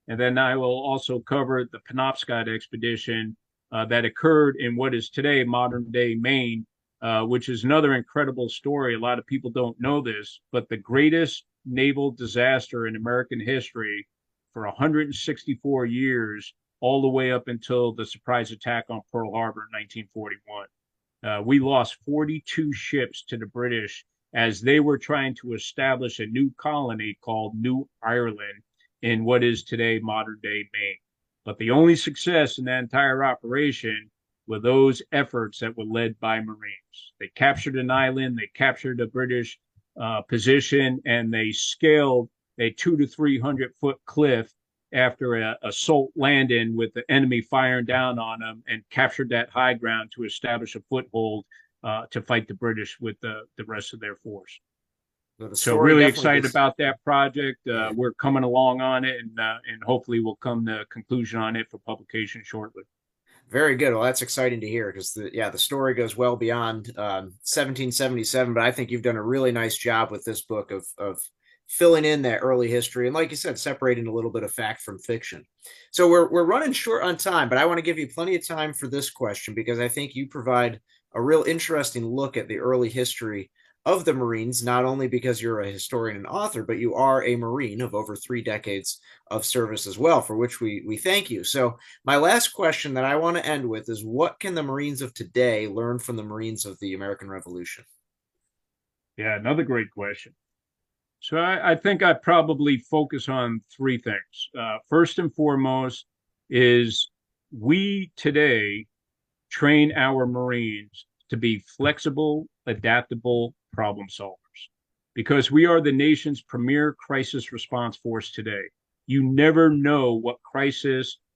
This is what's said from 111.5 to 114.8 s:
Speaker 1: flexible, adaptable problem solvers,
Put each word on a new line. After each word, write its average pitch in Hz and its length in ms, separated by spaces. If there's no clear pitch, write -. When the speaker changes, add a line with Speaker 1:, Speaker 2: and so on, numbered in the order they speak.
Speaker 1:
flexible, 151 680
adaptable 117 840
problem 104 340
solvers, - 600